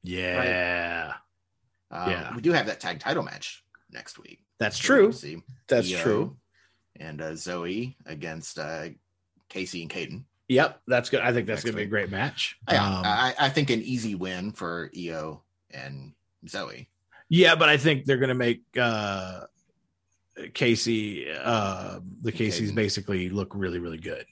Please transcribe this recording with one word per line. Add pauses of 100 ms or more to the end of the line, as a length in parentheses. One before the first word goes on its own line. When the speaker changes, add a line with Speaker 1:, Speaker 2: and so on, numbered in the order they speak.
Speaker 1:
Yeah. (800)
Speaker 2:
Right?
Um,
Speaker 1:
Yeah.
Speaker 2:
we
do
have
that
tag
title
match (280)
next
week. (180)
Speaker 1:
That's
Speaker 2:
So
Speaker 1:
true.
Speaker 2:
we'll
see (260)
Speaker 1:
That's
Speaker 2:
Io
Speaker 1:
true. (600)
Speaker 2:
and,
uh,
Zoe (100)
against,
uh, (600)
Casey
and
Kaden. (240)
Speaker 1:
Yep.
That's
good.
I
think
that's
Speaker 2:
Next
Speaker 1:
gonna
be
a
Speaker 2:
week.
Speaker 1:
great
match. (100)
Speaker 2:
Yeah,
Speaker 1:
Um,
Speaker 2:
I,
I
think
an
easy
win
for
Io (280)
and (340)
Zoe. (400)
Speaker 1:
Yeah,
but
I
think
they're
gonna
make, (160)
uh, (1120)
Casey,
uh, (220)
the
Casey's
Speaker 2:
Kaden.
Speaker 1:
basically
look
really,
really
good.